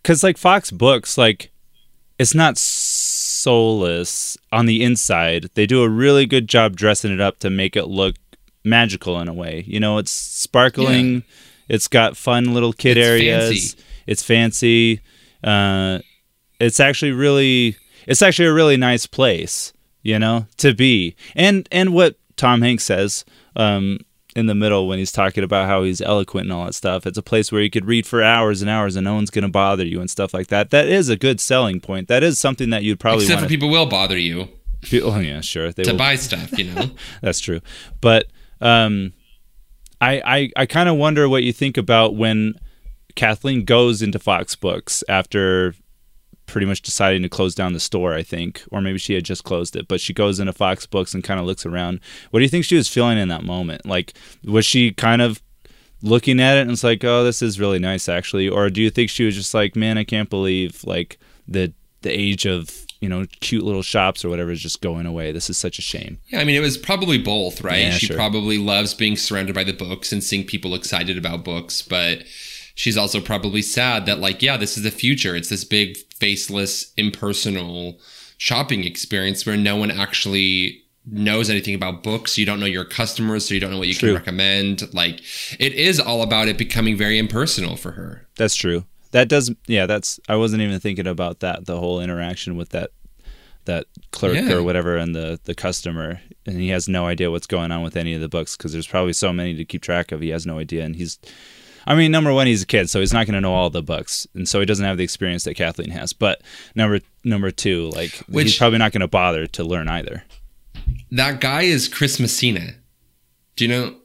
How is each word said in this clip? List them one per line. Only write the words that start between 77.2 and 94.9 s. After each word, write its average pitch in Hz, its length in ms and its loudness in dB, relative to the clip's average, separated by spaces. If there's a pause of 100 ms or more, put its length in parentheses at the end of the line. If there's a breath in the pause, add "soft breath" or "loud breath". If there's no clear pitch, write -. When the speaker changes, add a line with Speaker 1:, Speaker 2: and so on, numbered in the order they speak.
Speaker 2:
shopping 120 480 -2
experience 98 600 -4
where 104 120 -2
no 101 180 0
one 104 160 -2
actually 95 920 -2 (220)
knows 104 440 -2
anything 101 260 -2
about 90 280 -8
books. 110 340 -4
You 104 80 0
don't 101 140 -4
know 101 60 -4
your 92 200 -4
customers, 110 600 -4
so - 80 -4
you 95 60 0
don't 95 120 -4
know 95 80 -6
what 92 100 -2
you 92 60 0
Speaker 1:
True. 117 140 0
Speaker 2:
can 98 80 4
recommend. 98 760 -2
Like, 87 280 -2 (380 loud breath)
it 135 140 0
is 160 260 0
all 117 220 -2
about 110 260 0
it 107 100 -2
becoming 110 380 0
very 104 220 0
impersonal 107 580 -2
for - 160 -12
her. 87 360 -16 (100)
Speaker 1:
That's 110 180 0
true. 87 300 -2 (260)
That 123 160 4
does, 131 240 0 (160)
yeah, 101 180 2
that's, 101 340 -4 (100)
I 107 80 2
wasn't 110 240 0
even 101 180 -2
thinking 95 280 -6
about 87 340 -6
that, 90 240 -6
the 87 140 -6
whole 90 200 -2
interaction 87 560 -6
with 85 140 -10
that, - 220 -8 (720 soft breath)
that 85 220 -6 (240)
clerk 90 240 -2
Speaker 2:
Yeah. - 180 0
Speaker 1:
or 87 100 0
whatever 87 320 -2